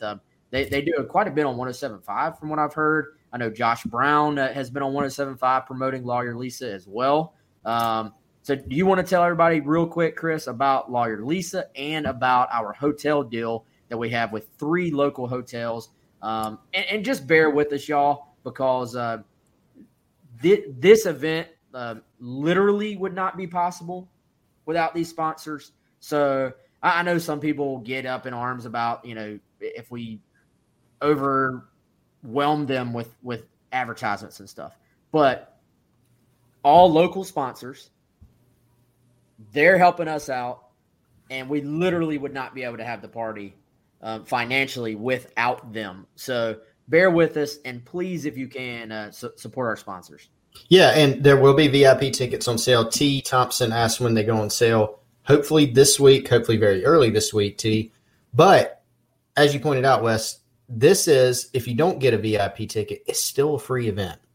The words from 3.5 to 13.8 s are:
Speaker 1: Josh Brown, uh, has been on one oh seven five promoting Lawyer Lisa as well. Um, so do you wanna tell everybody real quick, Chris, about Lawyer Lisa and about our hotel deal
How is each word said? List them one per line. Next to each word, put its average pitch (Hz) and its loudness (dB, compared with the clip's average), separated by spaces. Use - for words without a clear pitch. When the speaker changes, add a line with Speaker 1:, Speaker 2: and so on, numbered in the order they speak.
Speaker 1:
Josh 117 -2
Brown, 143 0
uh, 131 -2
has 131 -8
been 139 -8
on 139 -4
one 143 -2
oh 139 -4
seven 135 -8
five 131 0
promoting 131 -6
Lawyer 123 -4
Lisa 123 -10
as 95 -12
well. 135 -2
Um, 113 -2
so 143 -4
do 131 -10
you 175 0
wanna 185 2
tell 180 2
everybody 170 2
real 156 0
quick, 165 -2
Chris, 160 -6
about 131 -2
Lawyer 113 -4
Lisa 175 -6
and 147 -6
about 127 0
our 113 -4
hotel 147 -2
deal 117 -6